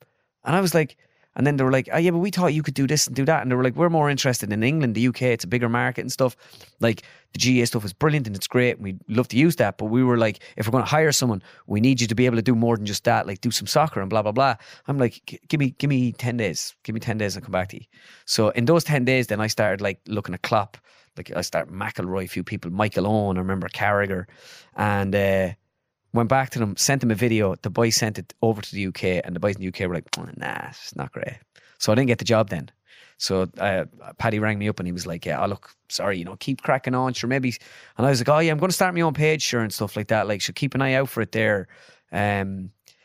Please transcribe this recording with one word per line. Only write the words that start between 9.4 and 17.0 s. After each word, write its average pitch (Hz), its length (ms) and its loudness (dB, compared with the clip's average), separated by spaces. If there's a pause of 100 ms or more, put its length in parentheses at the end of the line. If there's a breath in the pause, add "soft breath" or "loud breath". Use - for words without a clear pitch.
that." 101 220 0
But 107 60 -6
we 113 180 2
were 123 140 4
like, 110 240 0 (160 loud breath)
"If 107 100 -4
we're 110 60 -2
gonna 123 120 2
hire 156 280 2
someone, 113 300 0 (260 loud breath)
we 104 120 0
need 127 200 4
you 117 80 2
to 110 80 -2
be 127 100 4
able 120 100 2
to 113 60 2
do 123 140 2
more 117 200 2
than 104 100 -4
just 104 180 -6
that, 117 240 2
like, 98 120 -8
do 117 120 -2
some - 160 -4
soccer 151 320 2
and 95 100 -4
blah, 107 120 2
blah, 104 100 -2
blah." 127 240 2 (320 loud breath)
I'm 139 100 -2
like, 120 280 0
"G-, - 200 -16
give 151 140 0
me, 135 180 2
give 143 120 -2
me 127 220 2
ten 120 260 -4
days. 98 440 -4
Give 110 120 -8
me 110 60 -6